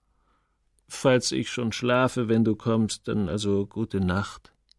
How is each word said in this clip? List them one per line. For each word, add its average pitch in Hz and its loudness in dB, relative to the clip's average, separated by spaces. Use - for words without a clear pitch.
"Falls - 2
ich 127 -4
schon 117 -4
schlafe, 123 0
wenn 113 4
du 110 2
kommst, 113 -2
dann 104 -2
also 101 0
gute 90 -6
Nacht", 92 -2